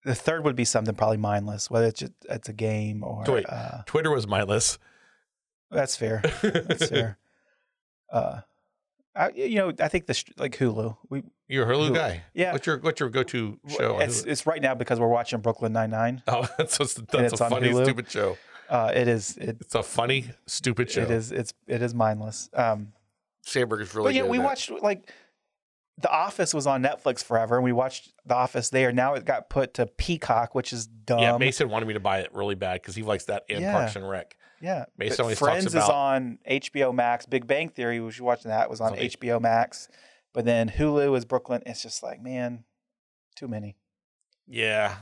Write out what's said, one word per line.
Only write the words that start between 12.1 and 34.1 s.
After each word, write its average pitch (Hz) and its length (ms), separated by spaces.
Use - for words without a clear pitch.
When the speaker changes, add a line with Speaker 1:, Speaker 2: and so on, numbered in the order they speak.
Speaker 1:
Yeah. 180 200
Speaker 2:
What's - 140
your, 147 120
what's 156 200
your 131 100
go-to 120 540
Speaker 1:
Well, 104 140
Speaker 2:
show 113 180
on 101 80
Speaker 1:
it's, 117 200
Speaker 2:
Hulu? - 40
Speaker 1:
it's - 180
right 156 160
now 131 140
because 120 240
we're 117 80
watching 120 320
Brooklyn 113 340
Nine-Nine. 113 540
Speaker 2:
Oh, 120 260
<laughs> - 40
that's, - 200
that's, 143 200
Speaker 1:
And 113 100
Speaker 2:
that's 123 260
Speaker 1:
it's 110 80
Speaker 2:
a 117 40
Speaker 1:
on 117 60
Speaker 2:
funny, 127 180
Speaker 1:
Hulu. 123 160
Speaker 2:
stupid 123 260
show. 101 260
Speaker 1:
Uh, 113 240
it 123 140
is. 113 300
It, 113 240
Speaker 2:
It's - 140
a 113 80
funny, 123 420
stupid 123 440
show. - 100
Speaker 1:
it 117 100
is. 113 200
It's, - 220
it 123 140
is 120 140
mindless. 107 580
Um, 107 400
Speaker 2:
Sandberg 110 400
is 101 140
really 107 140
Speaker 1:
but 262 60
yeah, 262 80
Speaker 2:
good 240 80
Speaker 1:
we 247 60
Speaker 2:
at 254 40
it. 262 40
Speaker 1:
watched, 269 260
like, 208 300
The - 120
Office 175 420
was 143 140
on 135 160
Netflix 131 400
forever, 113 320
and 127 80
we 123 80
watched 127 400
The 127 100
Office 123 340
there. 131 220
Now 127 220
it 127 100
got 127 280
put 135 240
to 120 100
Peacock, 117 680
which 127 180
is 113 140
dumb. 113 320
Speaker 2:
Yeah, 117 180
Mason 131 320
wanted 110 160
me 110 80
to 104 60
buy 98 220
it - 120
really 101 220
bad 92 280
'cause 95 120
he 110 80
likes 107 220
that 101 240
and 127 120
Speaker 1:
Yeah. 190 100
Speaker 2:
Parks 120 240
and 98 140
Rec. 95 260